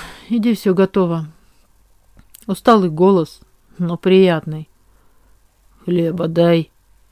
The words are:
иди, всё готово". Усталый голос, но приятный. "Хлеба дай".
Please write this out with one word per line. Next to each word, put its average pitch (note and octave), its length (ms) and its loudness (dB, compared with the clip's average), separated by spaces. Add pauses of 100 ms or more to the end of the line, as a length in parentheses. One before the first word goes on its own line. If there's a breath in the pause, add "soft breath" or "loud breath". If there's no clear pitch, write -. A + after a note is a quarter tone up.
(280 loud breath)
иди, A3+ 260 -2
всё F#3+ 200 -2
готово". E3+ 520 -2 (1200)
Усталый G3 440 2
голос, F3 500 0 (380)
но E3+ 180 -6
приятный. E3+ 720 0 (1160)
"Хлеба E3 440 -4
дай". E3 420 0 (420)